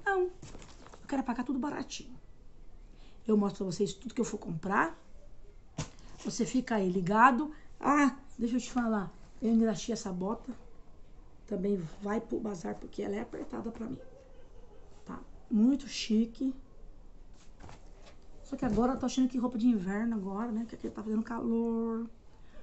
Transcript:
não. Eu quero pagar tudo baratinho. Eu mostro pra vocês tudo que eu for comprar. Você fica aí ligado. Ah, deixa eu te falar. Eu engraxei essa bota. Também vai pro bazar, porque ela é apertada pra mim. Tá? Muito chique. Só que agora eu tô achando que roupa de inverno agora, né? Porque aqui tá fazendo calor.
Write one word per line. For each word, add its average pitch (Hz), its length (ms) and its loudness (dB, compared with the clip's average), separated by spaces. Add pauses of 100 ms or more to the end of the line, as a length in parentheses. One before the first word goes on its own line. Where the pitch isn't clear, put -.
não. 381 180 4
Eu - 840 -8
quero 269 160 0
pagar 247 200 -2
tudo 269 140 0
baratinho. 262 560 -4 (1120)
Eu 214 100 6
mostro 202 300 2
pra 180 80 -2
vocês - 200 2
tudo - 200 -12
que 247 80 0
eu - 40 2
for - 120 -4
comprar. 196 640 0 (1200)
Você 233 220 0
fica 240 300 2
aí 190 160 4
ligado. 226 600 8 (280)
Ah, 285 360 6 (220)
deixa 233 200 0
eu 226 40 2
te - 80 -8
falar. 220 420 2 (300)
Eu 226 80 4
engraxei 226 440 4
essa 208 180 -4
bota. 190 420 -2 (960)
Também 202 300 2 (240)
vai 208 200 0
pro - 180 -4
bazar, 208 360 -4
porque - 260 -8
ela 202 140 -2
é 220 60 -2
apertada 226 500 -6
pra 226 140 -8
mim. - 140 -6 (1080)
Tá? - 140 -10 (320)
Muito 247 360 6
chique. 233 680 2 (1900)
Só - 120 -8
que 262 100 0
agora 240 280 6
eu - 60 -2
tô 269 60 0
achando 254 220 4
que 262 100 -2
roupa 247 200 2
de 226 100 6
inverno 214 480 4
agora, 202 360 -2
né? 220 100 0
Porque - 140 -8
aqui - 140 -6
tá 214 140 -6
fazendo 214 200 2
calor. 226 840 0 (540)